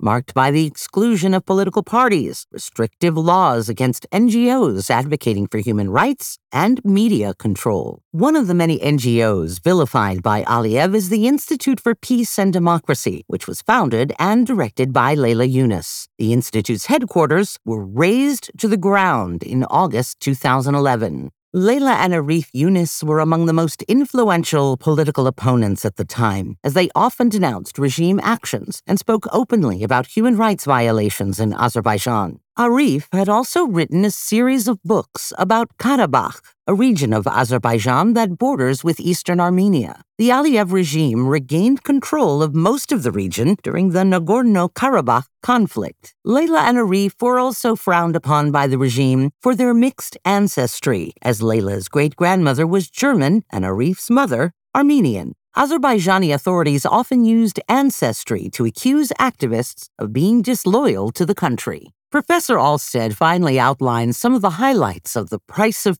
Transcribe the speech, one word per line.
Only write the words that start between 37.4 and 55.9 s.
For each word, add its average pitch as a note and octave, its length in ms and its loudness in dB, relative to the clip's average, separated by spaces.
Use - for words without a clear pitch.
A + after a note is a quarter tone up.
that G#3+ 220 0
borders C#3+ 460 0
with E3 160 -2
eastern F3 400 -2
Armenia. F3+ 640 0
The A#3 120 2
Aliyev B3 420 2
regime D3 560 0
regained D#3 560 0
control B3+ 580 0
of D#3 140 -2
most G3+ 340 0
of G#3 140 0
the A#2+ 80 0
region G#2 500 0
during F#3 280 0
the F3 100 0
Nagorno-Karabakh F#3 1300 2
conflict. G3 760 -2
Layla D#4 360 2
and B3 160 2
Arif G3 440 0
were B3 160 2
also B3 380 -2
frowned E3+ 400 0
upon D3 340 0
by C#3+ 160 2
the C3+ 100 0
regime C3 540 0
for B3+ 140 0
their B3 180 2
mixed - 520 -2
ancestry, C#3 880 -2
as A#2 180 0
Layla's G2+ 480 -2
great-grandmother D#3 800 0
was F3+ 240 -2
German G#3+ 600 0
and F#2+ 120 -4
Arif's A2+ 460 -2
mother, F3+ 420 0
Armenian. G3 640 0
Azerbaijani G#3+ 800 2